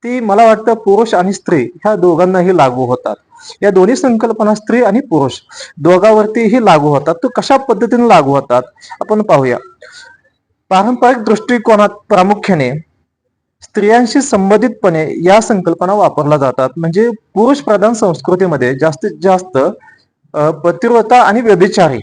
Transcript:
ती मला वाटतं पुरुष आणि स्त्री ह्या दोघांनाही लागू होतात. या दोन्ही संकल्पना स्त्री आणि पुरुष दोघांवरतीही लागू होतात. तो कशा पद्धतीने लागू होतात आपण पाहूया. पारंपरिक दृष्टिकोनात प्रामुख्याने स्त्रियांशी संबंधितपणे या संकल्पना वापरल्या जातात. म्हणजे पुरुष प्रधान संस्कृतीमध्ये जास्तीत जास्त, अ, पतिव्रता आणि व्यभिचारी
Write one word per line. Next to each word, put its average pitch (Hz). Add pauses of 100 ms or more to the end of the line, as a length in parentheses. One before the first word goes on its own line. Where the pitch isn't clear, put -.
ती 247
मला 220
वाटतं 220
पुरुष 220
आणि 190
स्त्री 170
ह्या 214
दोघांनाही 180
लागू 131
होतात. 123 (460)
या 202
दोन्ही 190
संकल्पना 226
स्त्री 214
आणि 214
पुरुष 139 (440)
दोघांवरतीही 214
लागू 156
होतात. 147
तो 247
कशा -
पद्धतीने 233
लागू 147
होतात 127 (380)
आपण 214
पाहूया. 139 (1080)
पारंपरिक 240
दृष्टिकोनात 214
प्रामुख्याने 190 (920)
स्त्रियांशी 233
संबंधितपणे 196
या 190
संकल्पना 180
वापरल्या 151
जातात. 131
म्हणजे 170 (240)
पुरुष 262
प्रधान 214
संस्कृतीमध्ये 170
जास्तीत 160 (120)
जास्त, 185 (760)
अ, 151
पतिव्रता 220
आणि 208
व्यभिचारी 185